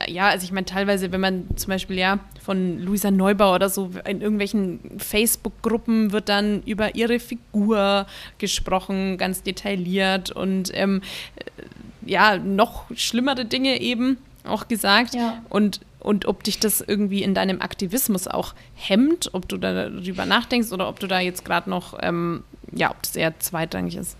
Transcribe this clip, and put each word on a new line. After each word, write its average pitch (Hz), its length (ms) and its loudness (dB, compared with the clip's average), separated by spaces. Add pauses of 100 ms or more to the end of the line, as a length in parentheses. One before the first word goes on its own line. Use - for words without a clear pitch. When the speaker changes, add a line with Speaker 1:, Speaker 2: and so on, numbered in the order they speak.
Speaker 1:
ja, 185 220 2
also 190 160 2
ich 180 80 -10
meine, 190 120 -2
teilweise, 190 480 0
wenn 185 80 0
man 190 240 0 (120)
zum - 120 -6
Beispiel, 190 300 -2
ja, 190 220 2 (220)
von 185 380 -2
Luisa 196 300 0
Neubauer 196 460 6
oder 190 120 2
so 190 220 -4 (180)
in 196 140 -4
irgendwelchen 202 580 0 (180)
Facebook-Gruppen 220 1120 0
wird 208 180 0
dann 202 320 2
über 214 320 -2
ihre 240 240 2
Figur 202 880 2 (320)
gesprochen, 190 800 0
ganz 185 240 -2
detailliert 190 880 -2
und, 190 440 -2
ähm, 196 280 2 (340)
äh, - 720 -14
ja, 196 280 6
noch 196 460 0 (120)
schlimmere 254 480 0
Dinge 262 360 0
eben 247 360 2 (280)
auch - 220 -2
gesagt 214 480 2
Speaker 2:
Ja. 233 260 -2 (100)
Speaker 1:
und, 208 300 2 (200)
und 202 260 0
ob - 160 0
dich - 160 -2
das 214 220 2
irgendwie 202 420 0
in 196 100 2
deinem 190 300 0
Aktivismus 185 640 -2
auch - 280 -4 (200)
hemmt, 277 600 2
ob - 140 -6
du 202 80 -6
da 185 160 -2 (160)
darüber 185 380 -6
nachdenkst 233 460 2
oder 185 160 -2
ob - 100 -8
du 196 80 -6
da 185 140 0
jetzt 180 240 -2
grad 175 240 -2
noch, 180 340 -6
ähm, 170 400 -2 (300)
ja, - 180 0
ob - 120 -12
das - 120 -6
eher 160 240 -2
zweitrangig 165 560 -4
ist. - 260 -10